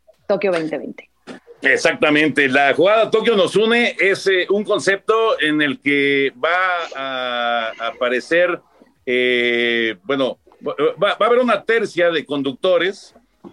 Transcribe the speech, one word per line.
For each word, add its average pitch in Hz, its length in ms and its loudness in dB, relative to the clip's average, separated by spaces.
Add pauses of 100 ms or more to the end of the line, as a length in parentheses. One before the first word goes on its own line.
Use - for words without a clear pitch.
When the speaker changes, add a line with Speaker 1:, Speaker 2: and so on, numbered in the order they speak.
(260)
Speaker 1:
Tokio 196 240 0
veinte 160 260 -4
veinte. - 320 -12 (540)
Speaker 2:
Exactamente, 147 880 2
la 139 260 2
jugada 202 360 2
Tokio 220 260 2
Nos 180 180 0
Une 220 460 2
es, 185 260 0
eh, 185 220 2
un 202 160 0
concepto 196 760 0
en 151 220 0
el 135 160 -2
que 139 540 0 (100)
va 156 80 0 (460)
a, 120 840 -4
a 113 100 -6
aparecer, 160 680 -2 (460)
eh, 120 1000 0
bueno, 135 340 -4 (280)
va, 139 80 -6 (280)
va, 196 140 0
va 202 100 0
a - 20 2
haber 240 100 4
una 233 240 0
tercia 190 480 0
de 151 140 -2
conductores, 160 920 -2 (380)